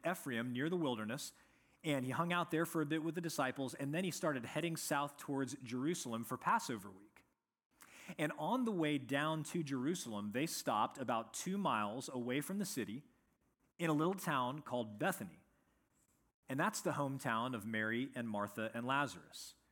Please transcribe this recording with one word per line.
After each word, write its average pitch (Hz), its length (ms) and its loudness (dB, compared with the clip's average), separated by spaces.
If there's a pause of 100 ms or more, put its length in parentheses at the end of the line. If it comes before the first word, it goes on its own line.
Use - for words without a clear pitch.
Ephraim 123 440 -2
near 131 160 0
the 180 80 2
wilderness, 123 540 0 (520)
and 139 220 2
he 131 60 0
hung 170 200 2
out 175 200 2
there 160 140 4
for 160 160 0
a 156 40 4
bit 156 180 0
with 160 120 -2
the 180 60 0
disciples, 135 520 0
and 139 200 -2
then 175 100 2
he 185 80 2
started 143 340 0
heading 165 300 0
south 143 420 0
towards 135 460 -2
Jerusalem 123 600 -2
for 120 140 -2
Passover 110 520 2
week. 95 200 -18 (1080)
And 156 200 0
on 220 280 2
the 226 60 2
way 156 260 4
down 143 480 0
to 175 180 -2
Jerusalem, 127 720 -2
they 123 120 2
stopped 120 540 2
about 117 340 0
two 190 240 -2
miles 120 540 2
away 127 300 0
from 190 180 -2
the 202 60 2
city 113 380 -4 (760)
in 170 100 2
a 156 40 6
little 160 200 4
town 143 520 0
called 110 340 -2
Bethany. 127 400 -2 (1080)
And 131 100 0
that's 202 220 2
the 165 100 0
hometown 131 640 0
of 104 100 -6
Mary 113 480 0
and 120 140 -4
Martha 104 460 -2
and 120 120 -4
Lazarus. 131 720 -2 (160)